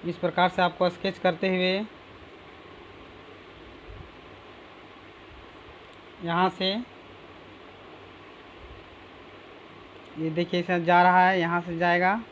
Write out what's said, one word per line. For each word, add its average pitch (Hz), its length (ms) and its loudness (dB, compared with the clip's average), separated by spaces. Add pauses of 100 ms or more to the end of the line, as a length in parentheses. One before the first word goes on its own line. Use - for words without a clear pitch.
इस 175 120 -4
प्रकार 175 320 2
से 185 120 -2
आपको 175 280 2
sketch 185 300 -6
करते 185 300 0
हुए 185 240 0 (4000)
यहाँ 175 280 2
से, 190 220 -2 (3500)
ये 160 140 -4
देखिए, 175 300 -2
इसे 175 260 -2
जा 175 180 8
रहा 180 240 8
है, 190 120 2
यहाँ 170 220 0
से 170 160 -8
जाएगा 175 420 2 (120)